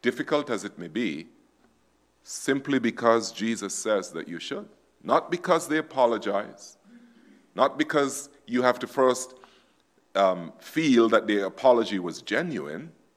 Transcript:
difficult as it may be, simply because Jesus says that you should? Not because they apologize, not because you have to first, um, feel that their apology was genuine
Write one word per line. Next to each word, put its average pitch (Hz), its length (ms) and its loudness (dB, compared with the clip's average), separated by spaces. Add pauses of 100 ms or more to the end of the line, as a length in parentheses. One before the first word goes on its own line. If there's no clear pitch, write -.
difficult 143 480 -2
as 101 140 -4
it 101 120 -10
may 87 120 -12
be, 82 420 -6 (920)
simply 139 560 -2
because 117 540 2
Jesus 104 420 -6
says 104 380 -4
that 82 160 -10
you 85 100 -12
should? 190 300 -10 (340)
Not 127 280 0
because 165 380 0
they 156 100 0
apologize, 113 960 -2 (800)
not 139 240 2
because 147 500 -2 (160)
you 123 180 -2
have 123 180 2
to 123 60 -6
first, 127 480 0 (800)
um, 92 440 0
feel 127 500 4
that 107 180 4
their 101 200 0
apology 113 520 4
was 87 220 -8
genuine 113 720 -6 (240)